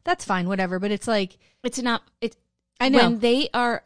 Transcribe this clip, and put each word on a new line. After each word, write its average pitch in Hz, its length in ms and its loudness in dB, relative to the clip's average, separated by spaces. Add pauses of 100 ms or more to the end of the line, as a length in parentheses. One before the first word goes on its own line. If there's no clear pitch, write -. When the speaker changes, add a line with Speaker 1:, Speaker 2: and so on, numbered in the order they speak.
Speaker 1:
That's 359 200 -4
fine, 180 240 -2
whatever. 190 300 -2
But 202 120 -4
it's 202 160 -6
like 208 320 -2 (240)
Speaker 2:
It's 254 180 -6
not, 240 220 -2 (180)
it, 226 160 -8 (440)
Speaker 1:
I 254 80 2
know. 269 100 6
Speaker 2:
when 233 220 4
they 240 320 2
are 240 340 -2